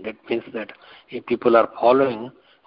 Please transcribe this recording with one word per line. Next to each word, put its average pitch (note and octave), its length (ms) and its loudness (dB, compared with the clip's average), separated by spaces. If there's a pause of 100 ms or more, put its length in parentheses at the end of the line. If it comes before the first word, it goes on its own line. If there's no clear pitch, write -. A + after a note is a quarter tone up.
That G#2+ 120 -12 (120)
means A#2+ 160 -6 (100)
that G#2+ 180 -12 (360)
if A#2+ 180 -14
people A#2 300 2
are G#2+ 120 4 (120)
following B2+ 500 2 (360)